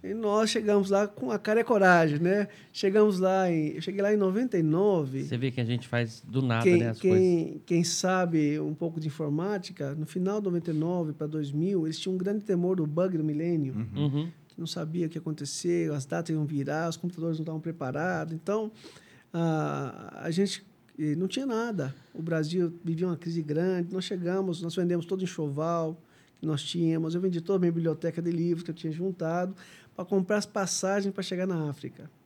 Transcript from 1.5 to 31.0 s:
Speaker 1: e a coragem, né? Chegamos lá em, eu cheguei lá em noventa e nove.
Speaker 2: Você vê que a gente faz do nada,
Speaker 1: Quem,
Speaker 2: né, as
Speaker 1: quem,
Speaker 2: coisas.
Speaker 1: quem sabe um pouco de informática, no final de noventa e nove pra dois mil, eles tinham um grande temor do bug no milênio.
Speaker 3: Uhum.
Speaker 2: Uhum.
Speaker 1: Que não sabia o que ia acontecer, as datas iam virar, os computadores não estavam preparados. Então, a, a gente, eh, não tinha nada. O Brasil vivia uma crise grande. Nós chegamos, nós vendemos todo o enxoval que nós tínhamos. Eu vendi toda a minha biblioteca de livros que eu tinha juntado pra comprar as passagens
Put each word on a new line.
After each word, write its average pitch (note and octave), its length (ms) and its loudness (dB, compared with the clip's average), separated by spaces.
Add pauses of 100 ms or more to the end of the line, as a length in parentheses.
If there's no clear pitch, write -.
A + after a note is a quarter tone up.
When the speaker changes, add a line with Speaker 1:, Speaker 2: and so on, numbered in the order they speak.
Speaker 1:
e - 20 2
a A3+ 40 2
coragem, F3 540 6
né? G3 280 2 (260)
Chegamos G3+ 460 6
lá F#3 320 4
em, D#3 240 2
eu D#3+ 60 -8
cheguei G3 200 -4
lá G3+ 120 4
em G#3+ 40 4
noventa G3+ 400 2
e E3 60 4
nove. D#3 640 2
Speaker 2:
Você C3 120 -4
vê C3 140 0
que B2+ 100 -4
a A#2 40 2
gente A#2+ 240 -2
faz A#2 360 -2
do C3 160 -2
nada, A#2 220 2
Speaker 1:
Quem, F3 160 8
Speaker 2:
né, A#2 100 2
as A2 100 -4
Speaker 1:
quem, F#3 120 4
Speaker 2:
coisas. F3+ 540 4
Speaker 1:
quem E3+ 180 4
sabe E3+ 800 2
um D3+ 120 -4
pouco E3 260 -6
de D#3 80 -4
informática, D#3 880 -4
no D#3 100 -6
final F#3+ 340 -2
de G#3 60 -4
noventa F3 260 -2
e - 20 -2
nove D#3+ 400 0
pra D3+ 140 -6
dois D3+ 240 -4
mil, E3 340 0
eles D#3+ 140 -4
tinham F#3 160 -4
um - 20 -2
grande G3+ 280 -2
temor F#3 320 2
do D#3 100 0
bug F3 300 0
no D#3 80 0
milênio. D3+ 480 0 (200)
Speaker 3:
Uhum. C#3+ 120 0
Speaker 2:
Uhum. D3 260 0 (160)
Speaker 1:
Que - 100 -20
não E3 100 -8
sabia E3 380 -4
o D#3+ 40 -4
que E3 80 -8
ia D#3 40 -8
acontecer, E3 680 -2
as C#3 140 -4
datas E3 280 -4
iam D#3 120 0
virar, D3 440 -2
os E3 80 -6
computadores E3 400 -4
não D#3+ 60 -4
estavam D#3+ 180 -6
preparados. D#3+ 720 -4
Então, G#3+ 380 -4 (640)
a, D3+ 880 -2
a E3 80 -4
gente, F#3+ 340 0 (320)
eh, D3+ 180 -2
não F3+ 120 -2
tinha C4 180 -4
nada. A3 480 -2 (200)
O - 80 -10
Brasil E3 520 0 (120)
vivia E3 220 -2
uma E3+ 100 -2
crise E3 240 -4
grande. E3+ 520 0
Nós F#3 120 -4
chegamos, F3+ 560 -2
nós E3 140 -6
vendemos F3 300 0
todo F#3+ 140 -4
o F#3 60 -2
enxoval D#3+ 760 -2 (380)
que - 60 -8
nós D#3 180 -2
tínhamos. E3 520 0
Eu F3 60 0
vendi F3+ 200 0
toda F#3+ 160 0
a - 20 2
minha F3 120 4
biblioteca E3 500 -2
de E3+ 100 -2
livros E3+ 320 0
que - 80 -8
eu D3+ 40 -6
tinha D#3+ 180 -6
juntado F3+ 600 -4 (420)
pra F3+ 100 -8
comprar G3 320 2
as G3+ 80 0
passagens G3 680 -2